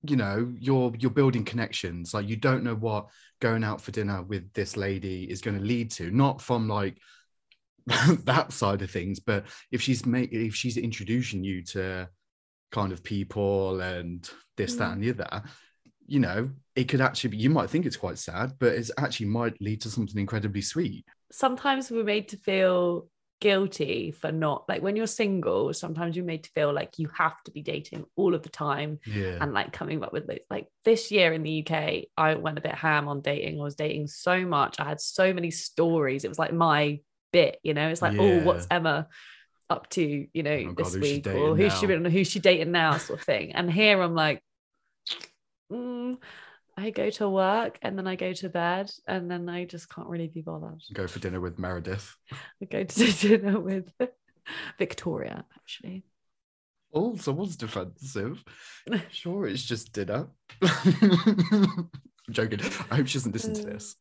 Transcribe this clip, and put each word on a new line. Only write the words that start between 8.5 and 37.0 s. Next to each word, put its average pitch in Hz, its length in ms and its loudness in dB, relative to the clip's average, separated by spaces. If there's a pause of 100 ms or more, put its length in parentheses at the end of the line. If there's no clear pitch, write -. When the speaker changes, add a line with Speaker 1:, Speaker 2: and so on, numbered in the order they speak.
Speaker 1:
side 101 300 0
of 95 100 -8
things, 95 300 -4
but 101 240 0 (260)
if 123 100 0
she's 120 240 0
ma-, 123 240 2
if 113 260 -4
she's 120 200 -4
introducing 110 680 -2
you 92 200 -4
to 92 460 -6 (600)
kind 98 200 0
of 85 100 -10
people 98 760 0
and 87 500 -6 (280)
this, 104 180 -2
that, 120 140 -2
Speaker 2:
Mm. 90 40 -6
Speaker 1:
and 98 100 -4
the 117 80 0
other, 104 320 -6 (600)
you 143 140 0
know, 110 300 0 (260)
it 127 140 2
could 135 100 2
actually 131 320 2
be, 104 60 -6
you 117 120 4
might 139 200 4
think 175 160 0
it's 120 100 -2
quite - 220 -6
sad, 107 420 -4
but 120 140 4
it's 107 240 -4
actually 120 300 -2
might 113 340 -2
lead 107 200 -4
to 113 80 -8
something 107 300 -4
incredibly 101 420 -2
sweet. 143 440 -4 (260)
Speaker 2:
Sometimes 269 580 0
we're 226 140 -2
made 208 260 0
to 202 80 -12
feel 180 680 2 (320)
guilty 190 720 0
for 156 220 -6
not, 156 340 0
like, - 140 -2
when 202 160 0
you're 220 100 0
single, 185 680 0
sometimes 165 440 -4
you're 180 80 -4
made 160 180 -6
to - 80 -20
feel 147 220 2
like - 260 -4
you 156 80 -2 (100)
have 165 260 0
to - 80 -16
be 151 100 -12
dating 151 420 -8 (140)
all 175 180 4
of 156 80 -4
the 160 60 -18
time 147 560 -4
Speaker 1:
Yeah. 98 340 -2
Speaker 2:
and, 147 140 -2
like, - 180 0
coming 151 320 -4
up - 80 -8
with, - 160 -4
like, - 220 -8
like, - 180 -6 (160)
this 226 260 4
year 185 220 6
in 160 120 -2
the 156 80 -2
U 156 120 -2
K, 156 540 -2
I 156 180 4
went 156 220 -4
a 147 40 -8
bit - 140 -4
ham 147 320 2
on 143 140 -4
dating. 147 400 -2
I - 20 -4
was 143 120 -6
dating 151 320 -4
so 185 380 0
much. 147 340 0
I 147 60 -2
had 151 140 -4
so 190 340 2
many 170 180 -2
stories. 160 760 2
It 95 40 -2
was, - 100 -6
like, 160 140 0
my 147 460 4 (340)